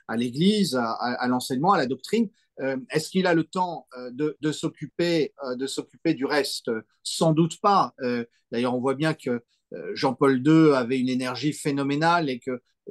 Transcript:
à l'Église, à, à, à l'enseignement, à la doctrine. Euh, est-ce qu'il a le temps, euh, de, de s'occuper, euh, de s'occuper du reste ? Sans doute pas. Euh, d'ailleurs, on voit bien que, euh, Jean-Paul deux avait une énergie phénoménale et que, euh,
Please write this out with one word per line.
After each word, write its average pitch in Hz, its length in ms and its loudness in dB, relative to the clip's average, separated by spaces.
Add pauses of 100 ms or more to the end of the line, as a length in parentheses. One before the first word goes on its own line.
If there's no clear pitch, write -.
à 113 80 -4
l'Église, 147 580 2
à, 117 180 0
à, 120 200 -4
à 123 160 -2
l'enseignement, 131 440 0
à 185 60 4
la 131 80 0
doctrine. 196 420 -2 (320)
Euh, 135 160 -2 (140)
est-ce 156 180 -2
qu'il 185 180 0
a 180 60 4
le 160 120 2
temps, 180 420 -6 (100)
euh, 123 140 -12
de, 143 320 -4
de 151 100 -2
s'occuper, 165 800 -2 (120)
euh, 127 120 -6
de 135 100 -4
s'occuper - 460 -4
du 131 140 -2
reste ? 139 440 -2 (320)
Sans 165 300 2
doute 160 300 2
pas. 185 380 2
Euh, 120 260 -2 (260)
d'ailleurs, 123 220 0
on 123 60 -2
voit 135 140 0
bien 151 200 0
que, 120 280 -4 (300)
euh, 87 220 -10
Jean-Paul 135 480 2
deux 156 320 8
avait 127 260 0
une 123 80 0
énergie 127 460 -2
phénoménale 147 760 0
et 127 100 -4
que, 131 120 -8
euh, 123 100 -6 (300)